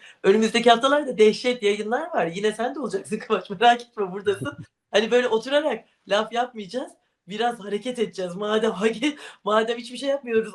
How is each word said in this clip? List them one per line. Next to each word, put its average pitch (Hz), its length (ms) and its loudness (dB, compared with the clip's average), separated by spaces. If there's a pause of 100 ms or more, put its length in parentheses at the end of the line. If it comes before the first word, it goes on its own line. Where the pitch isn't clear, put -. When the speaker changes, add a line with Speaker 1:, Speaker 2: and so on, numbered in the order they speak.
(220)
Speaker 1:
Önümüzdeki 220 480 4
haftalarda 269 480 2
dehşet 220 440 4
yayınlar 208 520 -2
var. 190 120 0
Yine 202 260 -2
sen 247 220 -4
de 311 60 -10
olacaksın 214 380 -6
<laughs> - 100 -12
Kıvanç, 202 220 -2
merak 240 320 4
etme 190 300 -6
buradasın. 196 400 -4
Speaker 2:
<laughs> - 140 -16 (240)
Speaker 1:
Hani 214 200 2
böyle 247 180 4
oturarak 262 560 0 (240)
laf 214 240 0
yapmayacağız. 233 600 -6 (360)
Biraz 233 320 -2
hareket 208 380 -6
edeceğiz. 185 360 -4
Madem 214 360 0
hareket, 220 480 -2 (260)
madem 220 340 2
hiçbir 240 200 -12
şey 277 100 -6
yapmıyoruz 226 460 0